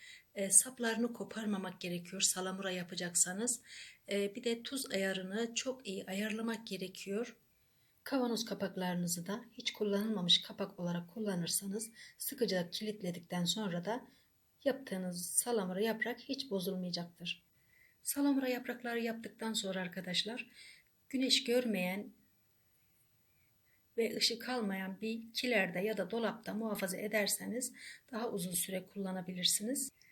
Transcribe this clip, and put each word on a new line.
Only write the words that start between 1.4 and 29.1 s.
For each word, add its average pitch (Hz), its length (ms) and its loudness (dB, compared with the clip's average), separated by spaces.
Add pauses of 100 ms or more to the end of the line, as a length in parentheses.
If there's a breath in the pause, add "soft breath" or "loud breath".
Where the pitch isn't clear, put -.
gerekiyor 175 420 -2
salamura 190 480 2
yapacaksanız. 180 920 0 (500 loud breath)
E, 202 240 2
bir - 100 -8
de 233 180 0
tuz - 300 -4
ayarını 196 640 0
çok 262 320 -4
iyi 190 200 -4
ayarlamak 214 600 -4
gerekiyor. 196 720 -6 (680 soft breath)
Kavanoz 240 400 2
kapaklarınızı 180 840 0
da 214 260 -4
hiç - 200 -4
kullanılmamış 202 680 4
kapak - 380 -6
olarak 175 340 -2
kullanırsanız 202 760 0 (280 loud breath)
sıkıca 185 520 0
kilitledikten 180 760 -2
sonra 175 400 0
da 226 220 -2 (580 loud breath)
yaptığınız 185 640 0
salamura 196 540 2
yaprak 226 400 0
hiç - 300 -6
bozulmayacaktır. 180 920 -4 (580 soft breath)
Salamura 277 460 4
yaprakları 240 520 -2
yaptıktan 226 520 -2
sonra 190 280 0
arkadaşlar 180 720 -2 (580 loud breath)
güneş 262 360 4
görmeyen 208 680 2 (1800 soft breath)
ve 226 200 2
ışık 226 320 2
almayan 190 520 -2
bir 226 340 -4
kilerde 190 460 2
ya 208 160 2
da 180 140 0
dolapta 214 440 -2
muhafaza 208 420 0
ederseniz 208 760 0 (400 loud breath)
daha 233 180 -2
uzun 180 220 -2
süre 185 340 0
kullanabilirsiniz. 190 1040 0 (200 loud breath)